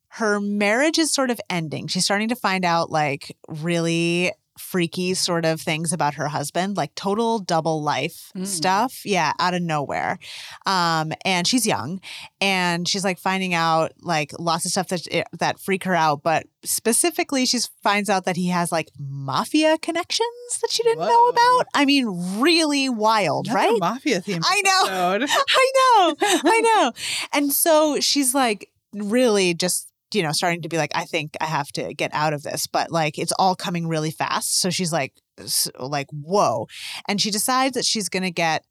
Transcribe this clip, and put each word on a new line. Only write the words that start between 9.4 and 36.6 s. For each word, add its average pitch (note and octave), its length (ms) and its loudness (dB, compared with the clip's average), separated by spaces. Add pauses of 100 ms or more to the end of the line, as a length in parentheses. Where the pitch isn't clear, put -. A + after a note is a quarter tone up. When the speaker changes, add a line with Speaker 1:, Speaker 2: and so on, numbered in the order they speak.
Speaker 1:
out F3+ 140 0
of F3 80 -2
nowhere. D3 560 -2 (480)
Um, E3 460 2 (120)
and F3+ 240 0
she's A#3+ 180 2
young, D3+ 340 -2 (400)
and F3+ 460 0
she's, G3 160 -2
like, F#3 160 0
finding F#3+ 360 0
out, E3 380 2 (100)
like, D#3 360 -2
lots E3+ 280 -2
of F3 60 -4
stuff F#3 160 -2
that, E3+ 380 -2 (120)
that D#3 200 -2
freak F#3+ 260 -4
her F#3 100 0
out. D#3 280 2
But D3+ 220 0 (200)
specifically, C#4 840 0
she B3 120 0 (240)
finds G3+ 280 2
out F#3+ 160 0
that F3+ 100 0
he F3+ 120 0
has, F3 220 0
like, D#3+ 280 -2
mafia C#3+ 800 0
connections F4 500 -4 (320)
that A4+ 100 -2
she A4+ 120 -2
didn't A#4 180 2
know F#4 80 -2
Speaker 2:
Whoa. A#4+ 220 6
Speaker 1:
about. A#4+ 440 4
I C#4+ 100 4
mean, G#3 560 2
really D4 500 4
wild, G#3 580 2
Speaker 2:
Another A3+ 220 2
Speaker 1:
right? A4+ 100 2
Speaker 2:
mafia G#3+ 400 0
theme F3+ 240 -4
Speaker 1:
I F#4+ 180 2
know. F#4+ 520 2
Speaker 2:
episode. C#4+ 160 -2 (140)
Speaker 1:
<laughs> C#5 40 -6
I C5+ 260 4
know. A4 460 6
I G4+ 400 2
Speaker 2:
<laughs> A4+ 140 4
Speaker 1:
know. D#4 180 4 (400)
And C#4+ 200 0
so D4+ 480 4
she's, C4+ 340 0
like, A#3+ 340 0 (260)
really G#3 600 2
just, E3+ 340 -2 (240)
you G#3 100 2
know, D3+ 100 0
starting E3+ 280 0
to D#3+ 80 -8
be E3 80 -4
like, D3+ 180 0
"I E3 120 -4
think D#3 340 -4
I D#3 60 -2
have D3+ 260 -2
to A2+ 220 -6
get D3 180 -4
out D3+ 220 0
of C#3+ 80 -6
this," - 240 -6
but, - 240 -2
like, D#3 280 -2
it's - 200 -4
all F#3 180 2
coming E3+ 320 -4
really D#3 220 -2
fast. - 500 -4
So G3 80 0
she's F3 240 -2
like, C#3+ 220 -2 (240)
"s-" - 400 -4
like, C#3 320 -4
"Whoa." D3 580 0 (400)